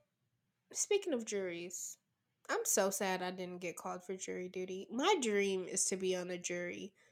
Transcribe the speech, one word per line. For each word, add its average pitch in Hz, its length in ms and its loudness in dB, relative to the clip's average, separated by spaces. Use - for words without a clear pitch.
speaking 392 400 2
of 233 120 2
juries, 185 760 -4
I'm 415 160 0
so 196 260 6
sad 185 320 0
I 180 80 -2
didn't 180 300 -6
get 175 160 -6
called 185 280 -8
for 190 120 -4
jury 185 320 -6
duty. 185 420 -6
My 320 320 4
dream 196 480 2
is 185 160 2
to 196 100 0
be 185 200 2
on 180 140 -2
a 180 80 -4
jury. 175 540 -6